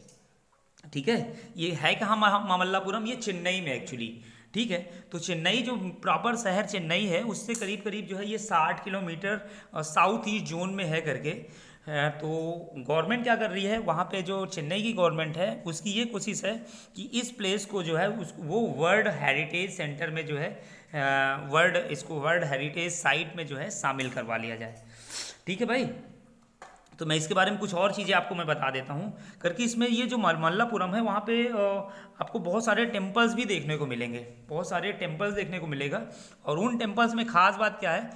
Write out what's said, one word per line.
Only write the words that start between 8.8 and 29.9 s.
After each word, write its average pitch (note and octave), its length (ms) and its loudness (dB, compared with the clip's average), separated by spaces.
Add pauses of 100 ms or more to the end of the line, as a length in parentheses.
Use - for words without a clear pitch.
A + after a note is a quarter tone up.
किलोमीटर, G3 560 -4 (340)
अ, D#3 100 -2
south G3 440 4
east G#3 180 0
zone F3 280 -2
में G3 100 -2
है D#3+ 160 2
करके। C#3+ 300 -2
अ, - 800 -4
तो D#3 200 -4 (480)
government D#3+ 440 2
क्या A#3 140 4
कर A3 140 0
रही F#3+ 140 -2
है, G#3+ 160 2
वहाँ F3+ 240 0
पे F#3+ 180 -2
जो F#3+ 240 -2
चेन्नई F3+ 360 -2
की A3+ 100 0
government D#3+ 440 2
है G3+ 180 0 (120)
उसकी E3+ 240 -4
ये A3 160 0
कोशिश G#3+ 380 -4
है G3+ 100 0 (420)
कि F#3+ 180 -12
इस A#3+ 180 -2
place G3+ 340 -2
को G3 160 -2
जो D#3+ 140 0
है F#3 140 2
उस, G#3+ 280 -6
वो E3+ 220 -2 (160)
world F#3+ 380 4
heritage D3+ 600 -2
center D#3 340 -4
में D#3 160 -4
जो D3 120 -4
है, E3+ 120 -4
अ, C#3 1000 -2
world, E3 260 6 (140)
इसको D3+ 300 -6
world E3 240 2
heritage D3+ 480 -2
site D#3+ 440 0
में E3 100 -6
जो C#3 100 -8
है E3+ 140 -6
शामिल C3+ 400 0
करवा A#2 260 -2
लिया A2+ 200 -4
जाए, A2+ 260 -10 (640)
ठीक F#3 140 -2
है A#3 60 0
भाई। A#3 240 2 (1080)
तो E3 80 -6
मैं D#3 100 2
इसके D#3 180 2
बारे F#3+ 160 8
में G3+ 100 0
कुछ G#3 140 -2
और F#3+ 180 4
चीज़ें G3 220 2
आपको F3+ 200 4
मैं E3+ 120 -2
बता C#3+ 240 2
देता C3 220 -4
हूँ F#3+ 200 -4 (280)
करके। F#3 220 0
इसमें A#3 260 2
ये A#3+ 180 2